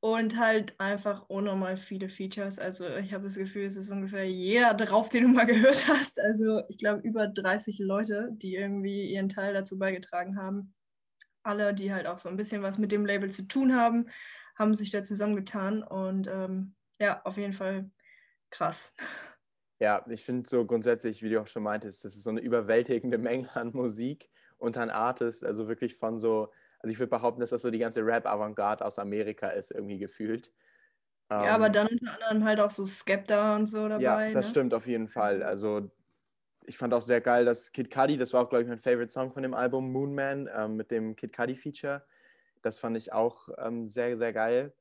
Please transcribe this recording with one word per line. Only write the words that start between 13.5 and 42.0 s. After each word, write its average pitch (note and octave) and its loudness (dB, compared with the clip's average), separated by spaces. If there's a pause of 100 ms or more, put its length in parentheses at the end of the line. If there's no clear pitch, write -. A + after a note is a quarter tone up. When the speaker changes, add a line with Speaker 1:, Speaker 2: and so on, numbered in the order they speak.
Speaker 1:
haben, A#3 4 (480)
haben G#3+ 4
sich G#3 -4
da G3+ -2
zusammengetan. G#3 -2
Und, F#3+ -4
ähm, F#3+ -6 (220)
ja, G#3 2
auf F#3+ -6
jeden G3+ -4
Fall F#3+ -4 (580)
krass. - -4 (840)
Speaker 2:
Ja, G#2 4
ich A2+ -10
find B2 -4
so A#2+ 4
grundsätzlich, A#2 0
wie A2 -4
du A2 2
auch G#2+ -10
schon A2 -8
meintest, G#2+ -6
das G#2 -14
ist G#2 -18
so A#2 -4
eine A2+ -2
überwältigende A#2+ 2
Menge B2 -4
an A#2 -4
Musik B2 -4 (260)
und A#2 -4
an A#2 -2
Artists. A#2 -2
Also G#2+ -4
wirklich A2+ -4
von A2+ -4
so, A2 0 (300)
also A2 -6
ich A2 -6
würd A#2+ -2
behaupten, A#2+ 0
dass A#2+ -2
das A#2+ -2
so B2 0
die A2+ -2
ganze A2+ -2
Rap-Avantgarde G#2+ 0
aus G#2 -4
Amerika G2+ -4
ist, G2 -6
irgendwie G2+ -8
gefühlt. A2 -6 (800)
Speaker 1:
Ja, G#3 4
aber A3 4
Speaker 2:
Ähm, G#3 4
Speaker 1:
dann G#3 4
unter A#3 -2
anderem G#3+ 0
halt G#3+ 4
auch G#3 4
so G3 -6
Skepta G3+ 2
und G#3+ 2
so G#3+ -4
Speaker 2:
ja, G#3+ -2
Speaker 1:
dabei, G#3+ 2
Speaker 2:
das G#3+ 2
Speaker 1:
ne? A3 -6
Speaker 2:
stimmt C3 2
auf A2+ -2
jeden A2+ -2
Fall. G#2 2
Speaker 1:
Mhm. F#2+ -2
Speaker 2:
Also G2+ -2 (760)
ich - -16
fand B2 0
auch A#2 2
sehr A#2+ 2
geil, A#2+ 6
dass A#2+ 0
Kid C3 -4
Cudi, C#3 2
das B2+ -2
war B2 6
auch, A#2+ -6
glaub A#2+ 2
ich, A#2+ -2
mein A#2+ -6
Favorite A#2+ 0
Song C3 -4
von C3+ -8
dem C3 -4
Album, B2+ -2
Moon C#3 -2
Man, C#3 -4
ähm, A2 -2
mit A2 -6
dem A2 -4
Kid - -12
Cudi-Feature. C#3 -6 (560)